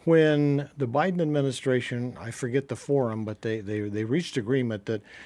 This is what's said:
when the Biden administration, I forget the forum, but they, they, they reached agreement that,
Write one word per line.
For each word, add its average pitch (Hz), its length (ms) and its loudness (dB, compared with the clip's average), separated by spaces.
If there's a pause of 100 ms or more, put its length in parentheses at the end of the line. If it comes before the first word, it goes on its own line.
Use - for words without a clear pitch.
when 147 760 4
the 135 100 0
Biden 175 340 0
administration, 127 960 0
I 113 120 -10
forget 135 360 -2
the 117 80 -6
forum, 113 500 0
but 107 160 -8
they, 110 180 -2
they, 107 220 -4
they 104 240 -2
reached 143 320 -2
agreement 117 480 0
that, 110 160 -2 (240)